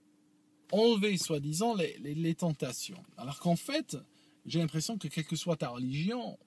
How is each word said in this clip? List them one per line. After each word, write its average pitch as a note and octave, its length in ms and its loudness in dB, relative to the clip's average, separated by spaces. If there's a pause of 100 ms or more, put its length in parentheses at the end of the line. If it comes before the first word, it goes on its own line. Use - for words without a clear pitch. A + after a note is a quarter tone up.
(720)
enlever, G#3+ 460 6
soi-disant, D#3+ 580 0
les, E3+ 220 -2
les, D3 180 -6
les E3 200 2
tentations. C3 680 -2 (140)
Alors C3 220 -8
qu'en E3+ 180 4
fait, C#4 400 -4 (480)
j'ai C#3 140 0
l'impression E3 380 0
que D#3 120 -6
quelle D#3+ 160 -4
que E3 100 -4
soit E3 220 0
ta D3 100 -2
religion D3 800 -2